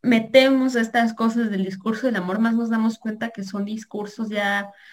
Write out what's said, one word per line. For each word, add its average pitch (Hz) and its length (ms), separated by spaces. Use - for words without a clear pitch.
metemos 262 720
a 233 60
estas 226 320
cosas 226 380
del 190 140
discurso 214 420
del 233 80
amor, 185 240
más 226 160
nos 233 140
damos 226 280
cuenta 220 320
que 202 140
son 202 220
discursos 208 640
ya, 202 420